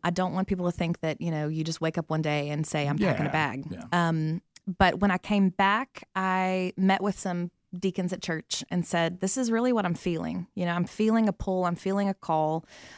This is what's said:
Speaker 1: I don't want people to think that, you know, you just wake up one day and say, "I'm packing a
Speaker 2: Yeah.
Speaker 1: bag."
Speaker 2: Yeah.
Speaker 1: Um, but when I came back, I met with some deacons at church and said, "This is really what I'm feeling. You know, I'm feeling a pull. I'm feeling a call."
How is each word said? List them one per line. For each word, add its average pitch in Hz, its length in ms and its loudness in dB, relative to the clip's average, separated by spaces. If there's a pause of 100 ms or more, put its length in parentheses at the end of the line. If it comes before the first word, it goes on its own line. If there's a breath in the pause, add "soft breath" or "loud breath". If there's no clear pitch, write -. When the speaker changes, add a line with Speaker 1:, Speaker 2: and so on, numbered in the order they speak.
Speaker 1:
I 175 60 2
don't 185 240 0
want 190 120 0
people 180 240 -2
to 170 60 -4
think 170 240 -2
that, 160 200 -2
you 170 120 -2
know, 151 160 -2
you 156 160 -2
just 165 160 -6
wake 160 180 0
up 156 120 -4
one 160 120 0
day 147 280 0
and 151 160 -2
say, 147 200 0
"I'm 143 120 0
packing 196 240 2
a - 60 0
Speaker 2:
Yeah. - 40 -6
Speaker 1:
bag." 143 380 -2
Speaker 2:
Yeah. - 140 -10 (240)
Speaker 1:
Um, 160 340 0 (360)
but 180 220 4
when 202 100 4
I 185 80 2
came 202 320 4
back, 202 540 0 (100)
I 185 600 0
met 190 260 4
with 202 160 0
some 175 320 -4 (280)
deacons 180 340 -2
at 180 100 -6
church - 480 -4
and 175 160 0
said, 170 340 2
"This 190 180 0
is 240 120 0
really 233 220 2
what 214 140 2
I'm 170 80 0
feeling. 170 600 -4
You 180 120 -2
know, 170 60 0
I'm 175 140 0
feeling 220 420 2
a 190 40 2
pull. 185 320 -2
I'm 175 120 0
feeling 196 320 0
a 190 60 -2
call." 156 520 0 (320 loud breath)